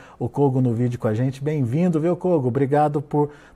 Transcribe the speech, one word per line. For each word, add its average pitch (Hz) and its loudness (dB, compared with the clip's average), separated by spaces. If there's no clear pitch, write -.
o 120 -6
Cogo 135 2
no 123 2
vídeo 123 -2
com - -4
a 110 0
gente. 127 -2
Bem-vindo, 151 0
viu, 170 0
Cogo? 170 0
Obrigado 143 2
por 147 -2